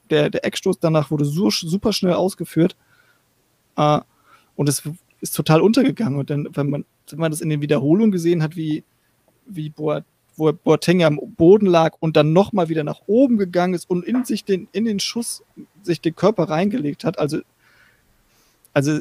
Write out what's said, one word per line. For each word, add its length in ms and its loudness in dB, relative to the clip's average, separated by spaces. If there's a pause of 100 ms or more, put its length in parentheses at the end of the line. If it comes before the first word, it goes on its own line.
der, 220 2
der 140 -4
Eckstoß 340 -2
danach 320 0
wurde 140 0
so 240 0
sch-, 200 -4
super 240 -2
schnell 200 0
ausgeführt, 640 -2 (1000)
äh, 240 2 (560)
und 120 0
es 160 -2
w-, 100 -10 (280)
ist 140 -10
total 260 4
untergegangen. 580 0
Und 100 -6
dann, 240 -4
wenn 160 -2
man, 160 -6 (240)
wenn 100 -14
man 120 -2
das 100 -8
in 80 -4
den 120 -2
Wiederholungen 500 2
gesehen 320 0
hat, 120 -4
wie, 280 -6 (640)
wie 240 -12
Boa-, 340 -6 (340)
wo 160 2
Boateng 500 2
am 160 2 (160)
Boden 300 6
lag 340 4
und 160 -2
dann 160 4
nochmal 380 2
wieder 140 -2
nach 240 -8
oben 300 4
gegangen 360 0
ist 160 -8
und 160 -2
in 180 -2
sich 220 -6
den, 260 -4
in 140 -4
den 140 -2
Schuss 440 -8 (400)
sich 160 -4
den 160 -4
Körper 340 0
reingelegt 540 -4
hat, 160 -4
also, 200 -4 (1300)
also 280 0